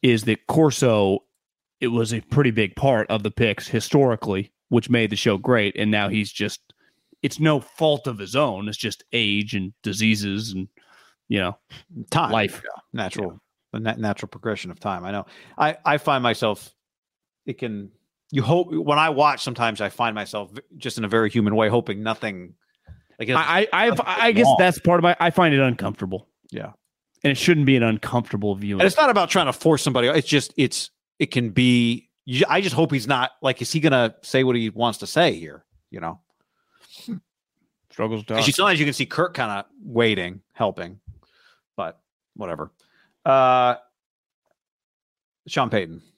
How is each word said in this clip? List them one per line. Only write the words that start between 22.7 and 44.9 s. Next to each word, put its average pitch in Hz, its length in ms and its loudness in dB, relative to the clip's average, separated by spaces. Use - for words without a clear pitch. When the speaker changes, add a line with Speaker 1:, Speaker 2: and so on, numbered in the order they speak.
Speaker 2:
like, 113 140 -8
Speaker 1:
I, 160 420 0
I, 208 140 2
I've, 226 100 0
Speaker 2:
nothing - 100 -2
Speaker 1:
I 233 260 2
guess 226 120 4
Speaker 2:
wrong. - 140 6
Speaker 1:
that's 180 200 4
part 175 200 4
of 165 40 2
my, 175 160 4
I 170 120 2
find 170 240 4
it 135 40 4
uncomfortable. 107 680 -2
Speaker 2:
Yeah. 107 220 -12
Speaker 1:
And 143 80 2
it 131 80 0
shouldn't 151 260 4
be 135 100 6
an 120 80 4
uncomfortable 110 680 -2
viewing. 101 280 -2
Speaker 2:
And 180 60 6
it's 190 100 2
not 302 120 6
about 202 220 2
trying 175 160 2
to 123 60 0
force 156 280 2
somebody. 123 280 2
It's 151 180 0
just, - 300 0
it's, - 340 -2
it 147 100 -2
can 120 220 -2
be, 120 580 2
you, 135 240 0
I 175 120 2
just 180 120 -2
hope 156 180 2
he's 120 140 -4
not, 127 240 0
like, 131 180 0
is 123 100 -6
he 160 80 0
gonna 127 440 2
say 131 200 0
what 127 120 2
he 113 160 -2
wants 113 280 -2
to 98 80 -12
say 151 280 2
here? 78 280 -16
You - 80 -14
know? 82 200 -10
Speaker 1:
Struggles 110 340 -6
to 110 100 -8
Speaker 2:
'Cause 113 120 0
you, 143 60 0
Speaker 1:
talk. - 40 -2
Speaker 2:
sometimes 190 220 2
you 151 60 2
can 143 80 -2
see 127 120 -4
Kirk 175 300 -4
kinda 107 300 -4
waiting, 101 580 0
helping, 95 460 -4
but 85 240 -10
whatever. 82 360 -10
Uh, 127 500 4